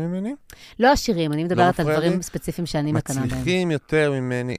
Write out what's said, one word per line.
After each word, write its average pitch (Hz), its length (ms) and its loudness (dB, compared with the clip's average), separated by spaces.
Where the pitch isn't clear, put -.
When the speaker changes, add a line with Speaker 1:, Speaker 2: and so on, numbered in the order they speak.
Speaker 1:
ממני. 196 220 -6
Speaker 2:
לא 247 120 6
עשירים, 170 420 0
אני 151 80 -2
Speaker 1:
לא 165 60 -2
Speaker 2:
מדברת 180 320 4
על 165 60 2
Speaker 1:
מפריע 151 140 2
Speaker 2:
דברים 175 180 2
Speaker 1:
לי. 175 60 -6
Speaker 2:
ספציפיים - 420 -8
שאני 151 260 -2
מקנאה 139 280 -2
בהם. 120 80 0
Speaker 1:
מצליחים 165 440 0
יותר 151 400 2
ממני. 127 480 -2